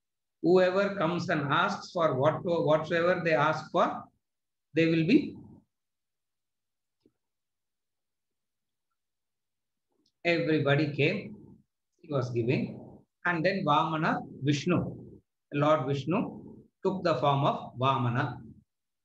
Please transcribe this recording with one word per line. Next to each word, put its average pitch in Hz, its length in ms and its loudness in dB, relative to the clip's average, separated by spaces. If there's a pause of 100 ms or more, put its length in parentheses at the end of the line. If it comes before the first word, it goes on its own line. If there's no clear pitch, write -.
(420)
Whoever 185 520 4
comes 170 340 -2
and 143 240 -2
asks 190 380 -2
for 160 240 0
what, 143 300 0
whatsoever 165 800 0
they 160 120 2
ask 147 380 0
for, 214 320 0 (680)
they 165 140 2
will 165 200 2
be. - 280 2 (4000)
Everybody 151 680 2
came, 170 400 -2 (680)
he 160 100 -12
was 123 180 -2
giving, 123 480 -2 (460)
and 175 200 0
then 185 200 -2
Vamana, 160 560 0 (220)
Vishnu, 147 520 0 (600)
Lord 147 320 2
Vishnu, 143 540 -4 (440)
took 190 180 -2
the 165 140 2
form 139 280 2
of - 340 -2
Vamana. 123 580 0 (680)